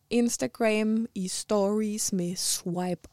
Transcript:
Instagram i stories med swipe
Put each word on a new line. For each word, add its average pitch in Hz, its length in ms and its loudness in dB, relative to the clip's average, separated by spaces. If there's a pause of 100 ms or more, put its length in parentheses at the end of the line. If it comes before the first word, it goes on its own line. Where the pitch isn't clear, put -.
(100)
Instagram 226 1040 2
i 185 140 -4
stories 208 840 0
med 180 240 -2
swipe 180 760 -2